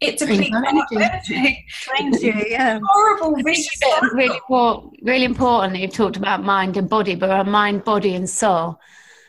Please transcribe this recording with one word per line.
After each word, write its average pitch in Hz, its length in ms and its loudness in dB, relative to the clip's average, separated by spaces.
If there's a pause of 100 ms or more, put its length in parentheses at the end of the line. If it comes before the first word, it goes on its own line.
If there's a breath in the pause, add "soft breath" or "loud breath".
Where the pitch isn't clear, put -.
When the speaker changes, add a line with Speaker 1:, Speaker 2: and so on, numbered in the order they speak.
Speaker 1:
It 285 160 -2
depletes 202 320 0
Speaker 2:
Drains 214 40 -4
our 240 80 0
Speaker 1:
our 277 60 -2
Speaker 2:
energy. - 280 0
Speaker 1:
energy. - 720 -2 (200)
Speaker 3:
Drains 269 360 -2
you, 226 120 2 (140)
yeah. 233 360 0
Speaker 1:
Horrible, 403 540 2
Speaker 2:
I 254 60 -2
Speaker 1:
vicious 320 220 -2 (120)
Speaker 2:
think 262 160 4
it's - 60 2
Speaker 1:
cycle. 254 100 0
Speaker 2:
really, 254 300 0
impor-, 240 600 0
really 254 240 0
important 240 480 0
that 185 60 -6
you've 185 160 -6
talked 196 240 0
about 190 260 -2
mind 190 320 0
and 190 100 -2
body, 202 280 0
but 185 160 -2
our 190 140 2
mind, 202 400 0
body 202 300 0
and 180 140 -4
soul. 170 500 -2 (500 soft breath)